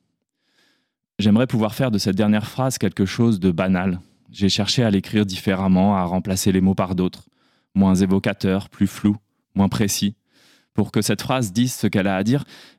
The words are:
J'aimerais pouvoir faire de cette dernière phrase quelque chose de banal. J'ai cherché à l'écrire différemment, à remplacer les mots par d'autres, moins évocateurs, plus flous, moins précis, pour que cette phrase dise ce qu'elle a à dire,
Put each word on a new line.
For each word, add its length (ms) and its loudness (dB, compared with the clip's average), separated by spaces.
J'aimerais 280 4
pouvoir 280 -2
faire 160 0
de 80 0
cette 180 0
dernière 300 0
phrase 320 -4
quelque 280 -2
chose 340 0
de 100 2
banal. 500 -2
J'ai 180 0
cherché 340 0
à 80 2
l'écrire 360 0
différemment, 680 2
à 80 -2
remplacer 480 -2
les 80 2
mots 140 2
par 200 -2
d'autres, 340 -4
moins 200 4
évocateurs, 760 0
plus 180 -2
flous, 300 -2
moins 140 2
précis, 460 -2
pour 160 -2
que 120 0
cette 180 -2
phrase 320 -2
dise 220 0
ce 120 -4
qu'elle 200 0
a 100 -2
à 80 -2
dire, 200 0